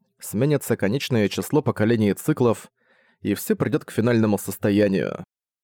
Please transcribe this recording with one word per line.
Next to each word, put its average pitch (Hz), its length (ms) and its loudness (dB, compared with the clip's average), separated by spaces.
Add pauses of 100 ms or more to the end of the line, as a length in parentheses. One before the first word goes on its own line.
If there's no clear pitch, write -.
(200)
сменится 131 580 -2
конечное 107 500 0
число 135 360 -2
поколений 107 480 2
и - 20 0
циклов, - 580 0 (500)
и 101 120 -2
всё 208 220 -2
придёт 135 300 -2
к - 60 -18
финальному 110 460 2
состоянию. 98 880 0 (400)